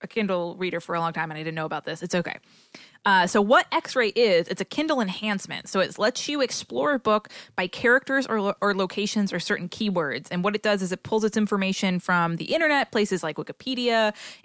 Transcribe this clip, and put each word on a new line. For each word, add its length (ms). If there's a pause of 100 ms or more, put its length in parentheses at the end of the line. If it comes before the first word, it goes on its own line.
a 60
Kindle 480
reader 240
for 160
a 60
long 100
time 180
and 80
I 60
didn't 120
know 100
about 180
this," 180
it's 140
okay. 220 (680)
Uh, 220
so 140
what 320
X-ray 420
is, 320
it's 140
a 40
Kindle 360
enhancement. 640
So 140
it 180
lets 300
you 100
explore 540
a 60
book 280 (300)
by 100
characters 600
or 120
lo-, 220
or 120
locations 600
or 80
certain 260
keywords. 640
And 100
what 140
it 80
does 180
is 120
it 100
pulls 220
its 100
information 640
from 380
the 80
internet, 480
places 280
like 140
Wikipedia, 800 (300)